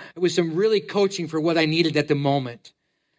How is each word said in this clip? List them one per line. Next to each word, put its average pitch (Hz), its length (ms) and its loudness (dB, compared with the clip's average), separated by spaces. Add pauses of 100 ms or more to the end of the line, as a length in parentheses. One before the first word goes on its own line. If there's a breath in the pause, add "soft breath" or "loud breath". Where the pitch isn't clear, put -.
(140 loud breath)
it 170 60 -14
was 170 140 0
some 165 200 0
really 208 260 2
coaching 196 460 -2
for 160 140 -4
what 165 180 2
I 160 60 2
needed 156 320 0
at 147 120 0
the 151 60 2
moment. 139 580 -2 (460)